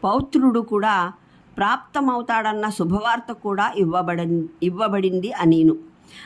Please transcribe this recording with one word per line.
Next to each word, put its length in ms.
పౌత్రుడు 560
కూడా 520
ప్రాప్తమవుతాడన్న 1120
శుభవార్త 640
కూడా 440
ఇవ్వబడి-, 720
ఇవ్వబడింది 720
అనీను. 440